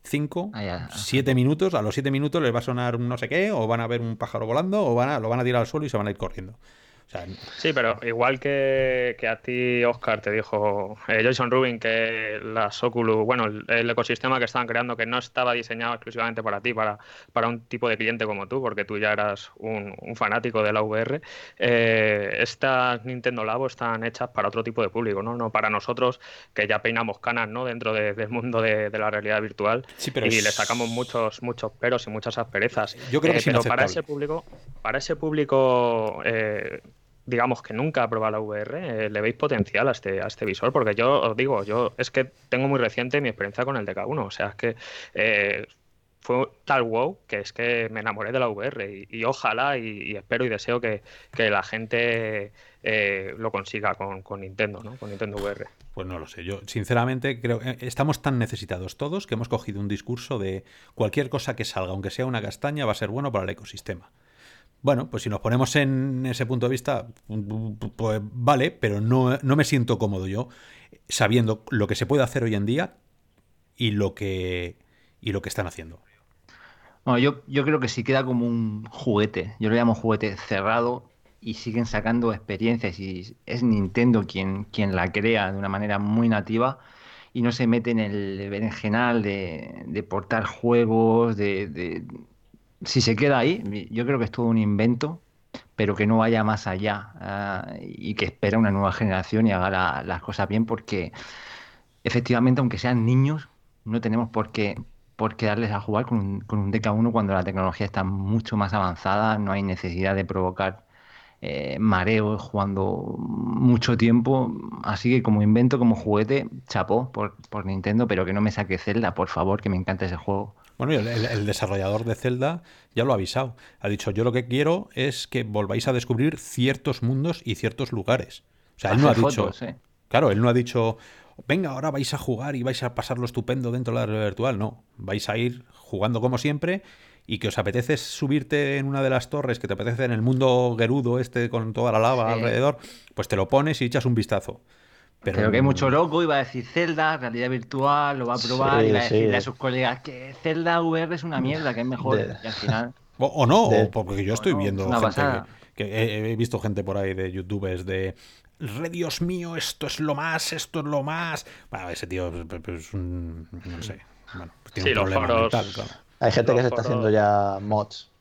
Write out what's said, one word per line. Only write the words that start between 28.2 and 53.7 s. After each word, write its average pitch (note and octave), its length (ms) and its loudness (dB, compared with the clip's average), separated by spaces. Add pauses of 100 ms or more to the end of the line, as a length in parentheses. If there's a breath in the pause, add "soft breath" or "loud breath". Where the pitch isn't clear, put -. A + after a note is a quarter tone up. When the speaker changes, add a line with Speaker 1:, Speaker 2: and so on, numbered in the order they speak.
Speaker 3:
mundo A#2 320 -2
de, G#2+ 260 2
de G#2+ 100 -4
la G#2+ 120 0
realidad G#2+ 320 -2
virtual, A2 420 -2 (120)
Speaker 1:
Sí, - 160 -6
pero A#2 140 0
Speaker 3:
y - 20 4
Speaker 1:
es A2 160 4
Speaker 3:
le G#2 80 2
sacamos A#2 360 0
muchos, A#2 540 -4
muchos A#2+ 300 -6
peros B2 340 -2
y G#2+ 40 -10
muchas A2 280 -6
asperezas. A2 580 -2 (140)
Speaker 1:
Yo C#3+ 100 2
creo E3 140 4
que - 40 4
Speaker 3:
Eh, - 20 4
Speaker 1:
es - 60 0
Speaker 3:
pero A#2 180 4
para A#2+ 180 4
Speaker 1:
inaceptable. D3+ 100 2
Speaker 3:
ese E3 100 -4
público, D3 420 -6 (360)
para A#2 180 -2
ese D#3 180 -2
público, B2+ 1080 2
eh, G#2+ 560 -2 (440)
digamos B2 380 0
que - 100 -12
nunca C3+ 300 0
ha A2 80 0
probado A2 220 0
la G#2+ 80 -2
V G#2+ 220 -6
R, A#2+ 440 -4
eh, - 40 -2
¿le G#2 100 -2
veis A#2 160 0
potencial A#2 500 0
a C3 60 2
este, F#2+ 280 -4
a F#2+ 60 -4
este - 180 -10
visor? G#2+ 280 0
Porque A2 240 2
yo B2+ 240 4
os A2+ 160 0
digo, B2+ 260 0
yo A2 340 0
es B2+ 140 -4
que C3 140 2 (240)
tengo B2+ 180 0
muy C#3 140 2
reciente B2 400 0
mi C3+ 80 -2
experiencia G#2+ 360 -4
con C3+ 120 -4
el G#2+ 100 -4
D G2 80 -6
K G2 120 -4
uno, C3+ 180 -4
o G2+ 80 -8
sea, G2+ 160 -4
es G#2 80 -10
que, A#2 200 -2 (380 loud breath)
eh, G#2 540 0 (520)
fue B2+ 280 0 (160)
tal C3+ 180 4
wow A#2 360 0 (100)
que G#2 100 -4
es - 140 -8
que A#2 400 -2
me A2 80 -6
enamoré G#2+ 320 -4
de C3 80 0
la B2 80 2
V G#2 180 -4
R G2+ 420 -8
y, A2+ 100 -12
y A2+ 60 -4
ojalá B2+ 540 0
y, A2 240 -8
y G2+ 140 -8
espero A#2 280 -2
y B2 40 0
deseo A#2+ 320 -2
que, A2 220 -4 (300 loud breath)
que A2+ 160 2
la G2 140 2
gente, A2+ 880 -2 (320 soft breath)
eh, G2+ 560 0
lo A2+ 140 -4
consiga G2+ 420 -2